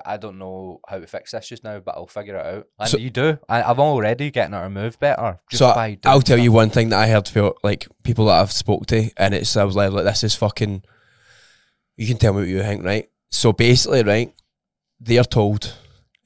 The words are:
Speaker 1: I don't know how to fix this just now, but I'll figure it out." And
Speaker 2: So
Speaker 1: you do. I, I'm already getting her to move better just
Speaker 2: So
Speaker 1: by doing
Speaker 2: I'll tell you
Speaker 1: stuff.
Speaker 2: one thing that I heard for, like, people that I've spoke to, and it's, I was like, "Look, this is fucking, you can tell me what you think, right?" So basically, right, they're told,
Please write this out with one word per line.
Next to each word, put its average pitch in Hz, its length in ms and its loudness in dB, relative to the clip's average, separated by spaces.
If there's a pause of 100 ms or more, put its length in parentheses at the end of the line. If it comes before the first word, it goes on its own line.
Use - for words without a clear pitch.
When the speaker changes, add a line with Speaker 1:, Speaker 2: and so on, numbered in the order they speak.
Speaker 1:
I 104 140 -8
don't 95 200 -16
know 95 480 -14
how 98 120 -12
to 82 80 -16
fix - 260 -16
this 110 160 -14
just 113 160 -20
now, 107 160 -14
but - 140 -12
I'll 87 120 -14
figure 101 300 -14
it 78 80 -8
out." - 220 -12 (120)
And 110 120 -6
Speaker 2:
So 117 80 -2
Speaker 1:
you 120 100 -8
do. 143 300 -2 (100)
I, 117 140 0
I'm 120 180 0
already 135 500 0
getting 98 220 -4
her 90 120 -8
to 95 40 -8
move 101 320 -8
better 117 400 -2 (100)
just - 80 -4
Speaker 2:
So 127 160 6
Speaker 1:
by 110 200 -4
doing - 100 -20
Speaker 2:
I'll 135 160 6
tell 131 160 4
you 120 140 4
Speaker 1:
stuff. 110 40 6
Speaker 2:
one 110 160 6
thing 113 200 2
that 101 100 2
I 107 80 4
heard 107 200 2
for, 104 340 0
like, 101 240 -2 (160)
people 113 240 0
that 90 160 6
I've 101 100 0
spoke - 360 -2
to, 110 280 0
and 98 180 0
it's, - 220 -4
I 101 80 2
was 95 100 -4
like, 101 160 0
"Look, 95 140 -2
this 101 180 0
is 107 120 -2
fucking, 101 480 -4 (1120)
you 113 100 -6
can 113 120 -2
tell 104 160 4
me 101 60 0
what 90 100 -2
you 95 120 -2
think, 101 220 -4
right?" 101 240 -2 (220)
So 110 240 2
basically, 123 480 4
right, 107 320 0 (680)
they're 120 240 4
told, 104 480 0 (540)